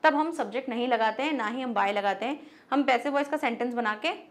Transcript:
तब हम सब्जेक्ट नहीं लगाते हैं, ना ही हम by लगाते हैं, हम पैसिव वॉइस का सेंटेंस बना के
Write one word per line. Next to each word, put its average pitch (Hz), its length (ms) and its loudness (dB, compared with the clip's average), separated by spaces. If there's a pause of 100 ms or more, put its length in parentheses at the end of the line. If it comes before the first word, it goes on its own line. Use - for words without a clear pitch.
तब 311 120 6
हम 311 160 2
सब्जेक्ट 262 380 -4
नहीं 240 180 -2
लगाते 226 360 2
हैं, 311 100 0
ना 233 140 -2
ही 240 140 -4
हम 247 120 -4
by 202 180 2
लगाते 202 340 0
हैं, 285 140 -4 (320)
हम 277 120 2
पैसिव 262 300 2
वॉइस 285 140 0
का 302 100 -2
सेंटेंस 240 360 -2
बना 226 220 0
के 311 160 -2 (200)